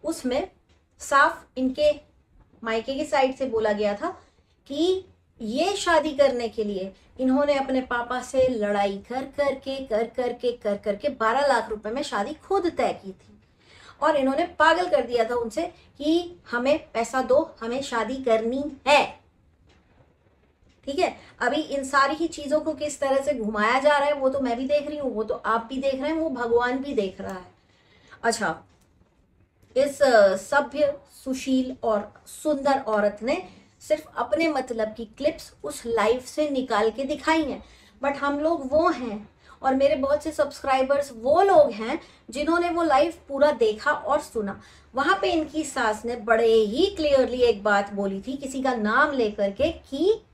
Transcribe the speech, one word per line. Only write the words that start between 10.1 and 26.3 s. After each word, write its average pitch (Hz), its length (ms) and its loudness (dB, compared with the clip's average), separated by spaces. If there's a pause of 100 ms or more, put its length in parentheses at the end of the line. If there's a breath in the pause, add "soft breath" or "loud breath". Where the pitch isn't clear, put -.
कर 208 240 -4
करके 202 320 -4
बारह 254 380 0
लाख 226 240 2
रुपए 214 200 -8
में 262 120 -4
शादी 247 320 -4
खुद 370 360 -2
तय 220 220 -2
की 190 200 -12
थी। - 280 -20 (600 loud breath)
और 302 140 4
इन्होंने 277 300 2
पागल 330 420 2
कर 277 120 2
दिया 233 240 0
था 233 100 -4
उनसे 240 280 -4 (360 soft breath)
कि 339 380 -2 (140)
हमें 262 420 0
पैसा 233 300 -2
दो, 262 380 2
हमें 240 220 -6
शादी 233 340 -4
करनी 240 480 0 (240)
है। - 320 4 (1600)
ठीक 277 140 -6
है, 339 180 0 (240 loud breath)
अभी 262 200 0
इन 277 240 -4
सारी 277 300 2
ही 320 140 -4
चीज़ों 294 320 -2
को 311 140 -4
किस 294 260 -6
तरह 269 220 2
से 294 100 -2
घुमाया 220 460 0
जा 294 200 4
रहा 285 80 2
है 294 80 2
वो 269 140 0
तो 277 120 -2
मैं 233 160 -2
भी 262 80 -6
देख 285 240 -2
रही 302 100 -8
हूँ, 262 160 -4
वो 214 80 -4
तो 214 120 -4
आप 220 340 -2
भी 269 80 -8
देख 269 180 -2
रहे 269 160 -4
हैं, 320 80 -2
वो 320 120 -2